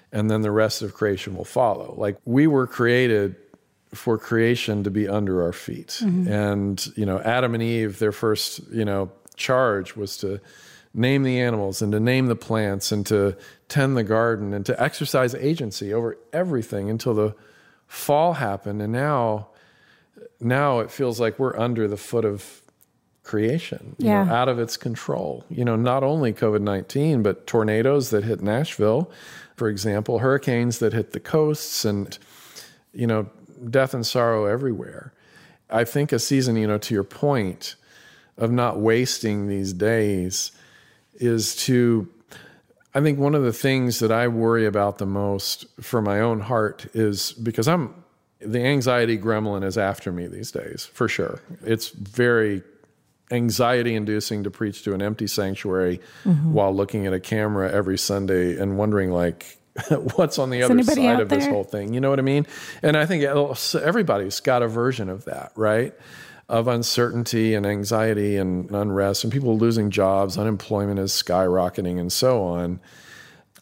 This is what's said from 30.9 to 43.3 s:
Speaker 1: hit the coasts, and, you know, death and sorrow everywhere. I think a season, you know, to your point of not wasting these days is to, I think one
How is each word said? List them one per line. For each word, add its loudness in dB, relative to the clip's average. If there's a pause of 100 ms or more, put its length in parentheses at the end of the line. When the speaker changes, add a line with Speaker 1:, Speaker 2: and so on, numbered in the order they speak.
Speaker 1:
hit -2
the -6
coasts, -2
and, -4 (760)
you -4
know, 0 (420)
death 2
and -4
sorrow 2
everywhere. -4 (580)
I 2
think -2
a 2
season, 2
you 2
know, 2
to -6
your 2
point -2 (640)
of 0
not 2
wasting 2
these -2
days 0 (640)
is 0 (100)
to, 4 (840)
I 0
think 2
one 2